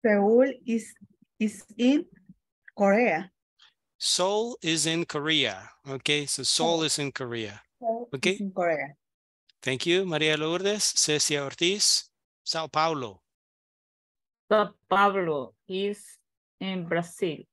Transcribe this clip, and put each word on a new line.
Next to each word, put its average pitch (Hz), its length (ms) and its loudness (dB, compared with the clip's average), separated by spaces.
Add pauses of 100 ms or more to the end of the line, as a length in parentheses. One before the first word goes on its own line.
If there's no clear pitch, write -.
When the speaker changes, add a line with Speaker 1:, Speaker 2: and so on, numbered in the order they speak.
Speaker 1:
Seoul 226 480 6 (140)
is, 226 280 -4 (440)
is 214 260 -4 (120)
in 269 280 4 (720)
Korea. 196 540 2 (680)
Speaker 2:
Seoul 214 640 0
is 160 240 0
in 165 180 0
Korea. 139 640 -2 (180)
Okay, 143 380 -2
so - 160 -6
Seoul 165 360 0
Speaker 1:
Seoul. 160 60 0
Speaker 2:
is 147 140 -2
in 139 140 -4
Korea. 117 500 -8 (160)
Speaker 1:
Seoul 233 360 -6
Speaker 2:
Okay. 165 200 0
Speaker 1:
is 214 60 -10
in 196 120 -6
Korea. 156 420 -4 (680)
Speaker 2:
Thank 131 240 -4
you, 185 180 2
María 156 340 0
Lourdes. 185 460 -2 (120)
Cecia 147 480 0
Ortiz, - 680 0 (340)
Sao 160 240 -4
Paulo. 147 540 -2 (1300)
Speaker 3:
Sao 214 240 2 (140)
Paulo 190 680 0 (140)
is 196 340 -6 (580)
in 185 260 -6
Brazil. 170 680 -4